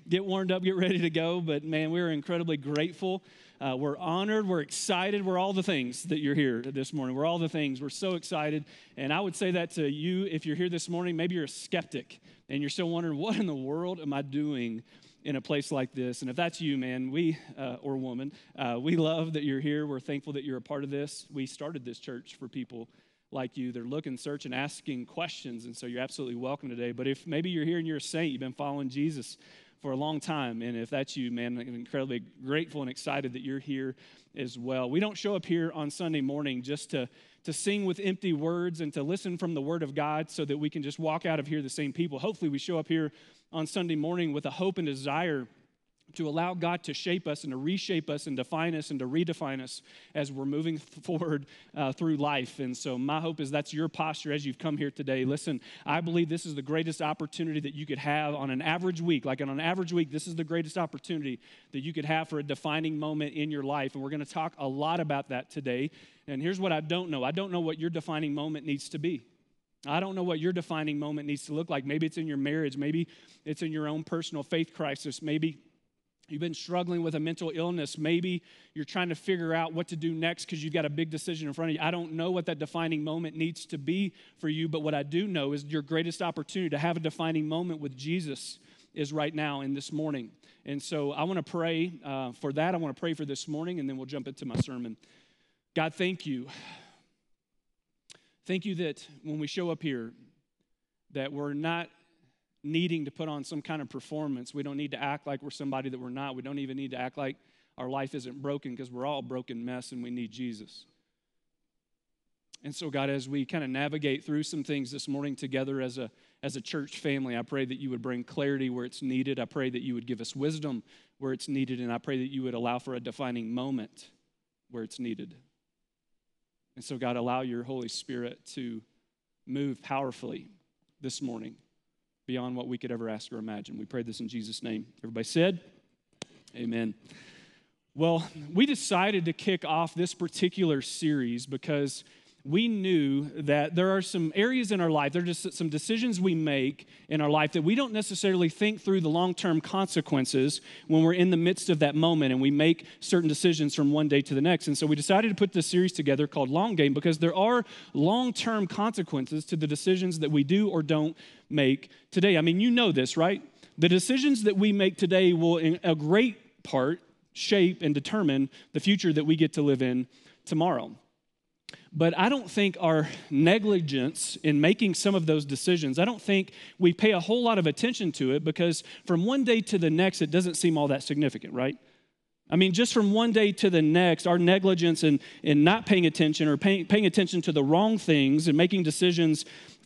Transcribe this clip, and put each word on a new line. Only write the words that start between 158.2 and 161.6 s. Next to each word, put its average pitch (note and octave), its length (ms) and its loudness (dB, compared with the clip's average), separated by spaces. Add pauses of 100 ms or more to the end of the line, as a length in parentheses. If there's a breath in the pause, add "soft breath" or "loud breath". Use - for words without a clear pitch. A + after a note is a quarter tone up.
consequences D#3 800 -2
to - 100 -2
the D#3 120 2
decisions F3+ 520 2
that D3+ 100 0
we D3+ 140 6
do G3 240 6
or E3 160 2
don't D3+ 320 2 (340 loud breath)
make C3+ 420 2 (200 soft breath)